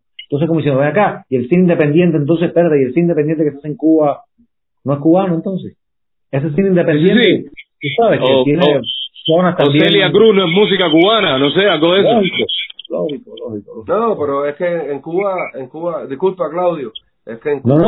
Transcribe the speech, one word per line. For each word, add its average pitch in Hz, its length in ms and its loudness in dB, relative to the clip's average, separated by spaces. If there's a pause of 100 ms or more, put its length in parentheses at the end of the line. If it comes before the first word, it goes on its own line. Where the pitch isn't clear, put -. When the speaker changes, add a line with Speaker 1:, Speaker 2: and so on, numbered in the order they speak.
(260)
Speaker 1:
Entonces, 147 220 -2
como 165 120 0
diciendo, 135 200 0
"Ven 147 100 0
acá, 185 400 0
y 131 80 -2
el 120 120 -6
cine 175 140 4
independiente, 165 540 2
entonces, 160 300 0
espérate, 160 340 2
y 131 40 2
el 123 80 -4
cine 165 120 0
independiente 156 380 0
que 147 80 0
se 135 60 -12
hace 151 100 -14
en 143 100 -8
Cuba, 151 440 2 (640)
¿no 135 80 -2
es 139 60 -2
cubano, 170 360 2
entonces?". 165 420 -8 (540)
Ese 135 200 -2
cine 196 180 0
independiente, 175 540 2
Speaker 2:
Sí, 185 140 4
sí. - 120 -12 (480)
Speaker 1:
tú 233 60 2
sabes, 185 160 2
que 123 60 0
Speaker 2:
O, 131 180 2
Speaker 1:
tiene 143 340 2
Speaker 2:
o, 123 40 -4 (440)
Speaker 1:
zonas 175 300 0
Speaker 2:
o - 20 -4
Speaker 1:
también. 151 300 2
Speaker 2:
Celia 196 240 2
Cruz 214 240 6
no 190 100 2
es 165 60 -2
música 185 380 2
cubana, 175 480 2
no 143 140 0
sé, 180 160 2
algo 170 260 2
de 196 80 4
eso. 202 120 2
Speaker 1:
Lógico, 202 220 0 (540)
lógico, 151 420 -8 (180)
lógico, 107 260 -14
lógico. 127 240 -4
Speaker 3:
No, 220 180 -2
pero 143 280 -4
es 143 100 -6
que 170 360 -4
en 139 100 -8
Cuba, 185 320 -4 (220)
en 131 120 -10
Cuba, 156 380 -8
disculpa, 165 440 -4
Claudio, 160 420 -4 (340)
es 117 140 -12
que 151 120 -4
en 139 140 -4
Speaker 1:
No, 131 120 4
no, 170 100 4